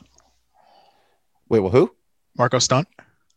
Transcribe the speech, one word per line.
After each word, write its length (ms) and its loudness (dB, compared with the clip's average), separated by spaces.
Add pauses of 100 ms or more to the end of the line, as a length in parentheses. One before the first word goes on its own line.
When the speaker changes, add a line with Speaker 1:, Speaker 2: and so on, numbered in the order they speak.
(1500)
Speaker 1:
Wait, 100 2
well, 120 -2
who? 200 2 (460)
Speaker 2:
Marco 220 0
Stunt? 280 -2 (500)